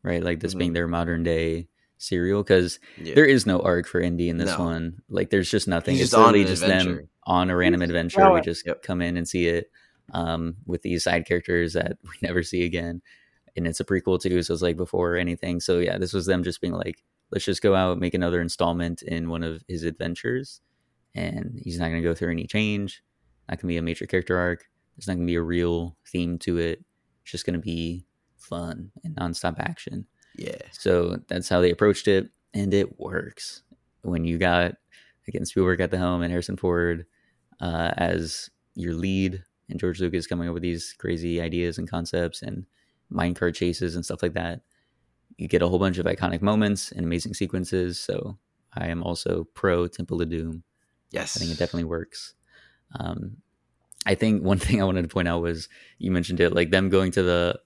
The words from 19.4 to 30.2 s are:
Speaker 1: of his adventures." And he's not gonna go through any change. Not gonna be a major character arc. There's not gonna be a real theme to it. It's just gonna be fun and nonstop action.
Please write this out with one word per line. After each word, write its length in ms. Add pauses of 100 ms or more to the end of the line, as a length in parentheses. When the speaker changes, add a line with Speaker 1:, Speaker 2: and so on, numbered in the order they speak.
Speaker 1:
of 240
his 160
adventures." 800 (540)
And 460
he's 180
not 100
gonna 140
go 100
through 180
any 160
change. 560 (460)
Not 100
gonna 120
be 60
a 40
major 240
character 320
arc. 320 (260)
There's 120
not 80
gonna 100
be 100
a 60
real 640
theme 340
to 200
it. 240 (400)
It's 80
just 140
gonna 140
be 460 (320)
fun 540 (120)
and 120
nonstop 420
action. 480 (300)